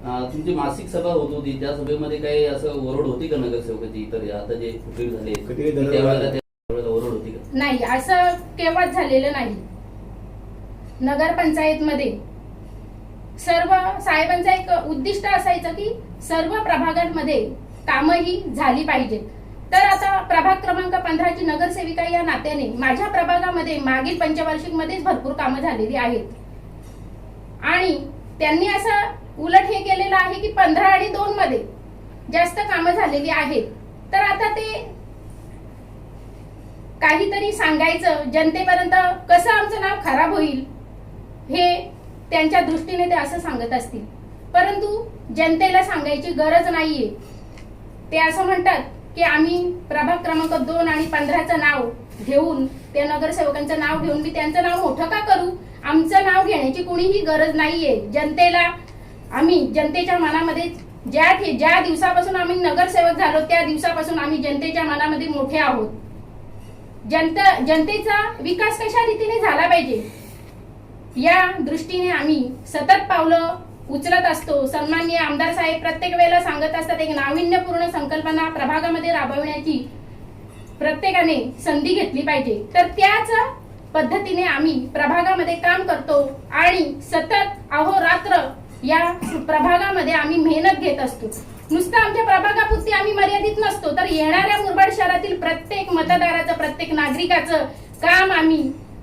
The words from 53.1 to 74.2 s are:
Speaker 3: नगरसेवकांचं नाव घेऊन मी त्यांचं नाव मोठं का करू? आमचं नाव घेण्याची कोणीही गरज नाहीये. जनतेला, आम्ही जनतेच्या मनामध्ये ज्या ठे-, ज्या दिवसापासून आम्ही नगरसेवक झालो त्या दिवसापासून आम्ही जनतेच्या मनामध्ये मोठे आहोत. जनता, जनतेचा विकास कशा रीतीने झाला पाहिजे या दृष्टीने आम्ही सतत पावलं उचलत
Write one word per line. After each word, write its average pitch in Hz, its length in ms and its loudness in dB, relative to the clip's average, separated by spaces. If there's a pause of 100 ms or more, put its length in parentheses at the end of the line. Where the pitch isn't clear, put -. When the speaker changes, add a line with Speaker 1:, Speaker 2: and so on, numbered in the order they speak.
Speaker 3:
नगरसेवकांचं 311 640 -2
नाव 311 180 0
घेऊन 302 220 0
मी 320 100 -4
त्यांचं 320 320 0
नाव 349 260 0
मोठं 269 160 -2
का 415 160 -2
करू? 370 300 2 (340)
आमचं 330 380 4
नाव 381 240 6
घेण्याची 294 360 0
कोणीही 359 380 2
गरज 311 340 2
नाहीये. 302 600 0
जनतेला, 339 580 4 (600)
आम्ही 320 420 4
जनतेच्या 349 440 2
मनामध्ये 330 520 0 (420)
ज्या 320 200 6
ठे-, 370 260 0
ज्या 320 220 6
दिवसापासून 359 560 2
आम्ही 349 200 0
नगरसेवक 359 600 2
झालो 311 220 4
त्या 339 240 2
दिवसापासून 320 540 -2
आम्ही 294 200 -2
जनतेच्या 294 440 -2
मनामध्ये 302 460 0
मोठे 285 300 -2
आहोत. 254 300 0 (1200)
जनता, 330 540 4
जनतेचा 415 760 2
विकास 427 380 0
कशा 466 280 2
रीतीने 440 340 0
झाला 359 280 4
पाहिजे 262 540 0 (920)
या 359 440 4
दृष्टीने 349 500 -2
आम्ही 285 400 0 (160)
सतत 370 420 4
पावलं 330 480 2 (340)
उचलत 349 360 2